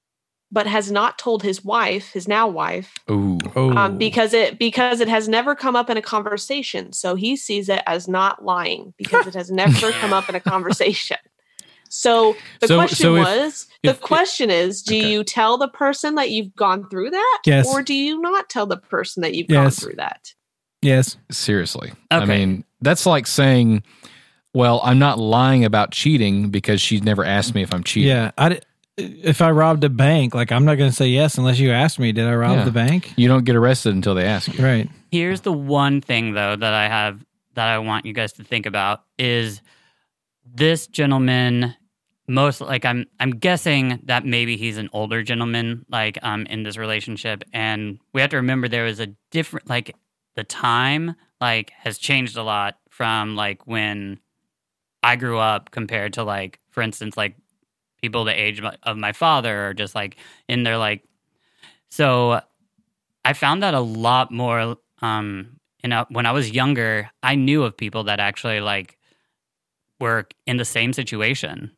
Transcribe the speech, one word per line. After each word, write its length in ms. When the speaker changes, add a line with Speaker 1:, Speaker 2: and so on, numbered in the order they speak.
Speaker 1:
but 160
has 240
not 280
told 240
his 200
wife, 500
his 160
now 200
wife, 460
Speaker 2:
Ooh. 280
Speaker 3:
Oh. 200
Speaker 1:
um, 220
because 340
it, 260
because 420
it 80
has 200
never 260
come 220
up 140
in 80
a 40
conversation. 920
So 200
he 220
sees 320
it 180
as 220
not 360
lying 520
because 300
it 80
has 160
never 420
Speaker 4:
<laughs> 80
Speaker 1:
come 140
up 160
in 40
a 60
conversation. 760
So 440
the 60
Speaker 2:
So, 120
Speaker 1:
question 260
Speaker 2:
so 120
if, 80
Speaker 1:
was, 420
the 60
Speaker 2:
if, 100
Speaker 1:
question 500
is, 320
do 140
Speaker 2:
okay. 160
Speaker 1:
you 100
tell 360
the 100
person 480
that 160
you've 240
gone 320
through 220
that, 360
Speaker 3:
Yes. 260
Speaker 1:
or 100
do 120
you 260
not 280
tell 180
the 120
person 440
that 120
you've 120
gone 200
Speaker 3:
Yes. 120
Speaker 1:
through 200
that? 340
Speaker 3:
Yes. 340
Speaker 2:
Seriously. 600
I 60
Speaker 4:
Okay. 100
Speaker 2:
mean, 380
that's 260
like 220
saying, 560
"Well, 280
I'm 160
not 220
lying 440
about 280
cheating 580
because 300
she's 220
never 220
asked 300
me 80
if 100
I'm 120
cheating." 240
Speaker 3:
Yeah. 300
I 100
d-, 120
if 420
I 120
robbed 320
a 40
bank, 460
like, 160
I'm 140
not 140
gonna 120
say 160
yes 320
unless 220
you 100
ask 300
me, 100
"Did 160
I 80
rob 240
Speaker 2:
Yeah. 60
Speaker 3:
the 80
bank?" 440
Speaker 2:
You 120
don't 160
get 100
arrested 400
until 220
they 80
ask 280
you. 120
Speaker 3:
Right. 240
Speaker 4:
Here's 300
the 100
one 480
thing, 320
though, 240
that 180
I 140
have 360
that 140
I 100
want 260
you 80
guys 200
to 100
think 240
about 380
is 440
this 420
gentleman, 880
most, 320
like, 240
I'm, 220
I'm 120
guessing 760
that 220
maybe 300
he's 200
an 160
older 300
gentleman, 680
like, 320
um, 240
in 160
this 140
relationship. 760
And 460
we 80
have 100
to 60
remember 320
there 160
was 160
a 80
different, 380
like, 260
the 80
time, 720
like, 300
has 160
changed 380
a 60
lot 360
from, 460
like, 300
when 540
I 140
grew 220
up 320
compared 440
to, 100
like, 360
for 120
instance, 340
like, 200
people 220
the 140
age 200
of 60
my, 180
of 160
my 140
father 560
are 60
just, 200
like, 220
in 140
their, 160
like, 260
so 500
I 80
found 300
that 120
a 60
lot 500
more, 460
um, 600
you 60
know, 220
when 160
I 60
was 180
younger, 600
I 120
knew 300
of 120
people 280
that 160
actually, 400
like, 380
were 260
in 100
the 80
same 280
situation. 840